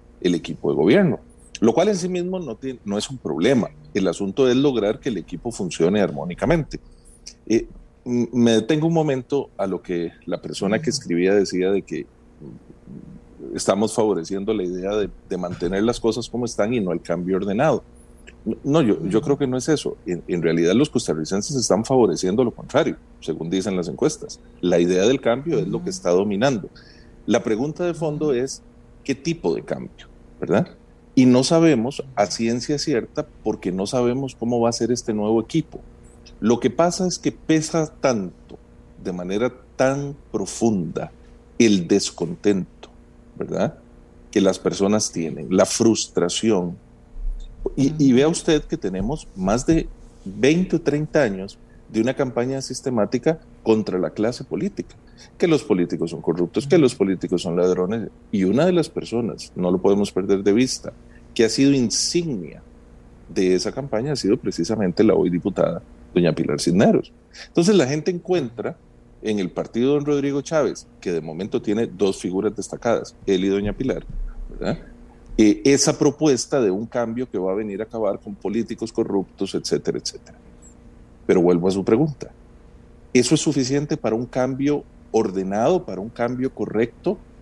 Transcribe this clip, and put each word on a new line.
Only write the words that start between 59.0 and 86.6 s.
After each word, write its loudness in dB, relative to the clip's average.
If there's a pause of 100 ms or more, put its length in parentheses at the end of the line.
no 0
lo 0
podemos 2
perder 0
de 4
vista, -2 (400)
que 4
ha 2
sido 4
insignia -2 (680)
de 2
esa -2
campaña -4
ha -2
sido 2
precisamente 0
la 6
hoy 2
diputada -2 (320)
doña 4
Pilar -2
Cisneros. 2 (360)
Entonces 2
la 4
gente -2
encuentra -4 (460)
en -2
el -2
partido -2
de 2
don -2
Rodrigo 0
Chávez, -2 (160)
que -4
de -2
momento -6
tiene -2
dos -2
figuras -2
destacadas, -4 (100)
él 0
y 0
doña 0
Pilar, -4 (460)
¿verdad? -4 (600)
Eh, 6
esa 4
propuesta 2
de 2
un -4
cambio -4
que -6
va -2
a -2
venir -6
a -6
acabar -4
con -12
políticos -4
corruptos, -2
etcétera, -2
etcétera. -12 (880)
Pero 4
vuelvo 4
a 2
su -2
pregunta, 0 (800)
¿eso 4
es 0
suficiente -2
para -2
un -4
cambio -2 (280)
ordenado, 0
para -10
un -8
cambio -4
correcto? -4 (240)